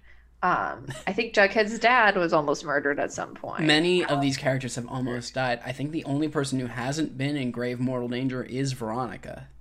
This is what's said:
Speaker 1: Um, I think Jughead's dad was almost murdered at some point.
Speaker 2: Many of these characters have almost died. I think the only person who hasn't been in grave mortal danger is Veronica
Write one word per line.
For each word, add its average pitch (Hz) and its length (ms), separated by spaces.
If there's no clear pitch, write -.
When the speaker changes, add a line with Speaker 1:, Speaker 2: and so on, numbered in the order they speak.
Speaker 1:
Um, 123 440
I 190 60
think 226 200
Jughead's 214 460
dad 226 380
was 170 160
almost 147 320
murdered 143 340
at - 140
some - 200
point. - 300
Speaker 2:
Many 165 420
of 143 160
these 135 160
characters 131 380
have 120 120
almost 123 460
died. 123 320
I 123 60
think 139 200
the 160 120
only 143 240
person 139 320
who 127 80
hasn't 127 500
been 143 200
in 127 140
grave 120 280
mortal 123 300
danger 127 340
is 135 300
Veronica 120 760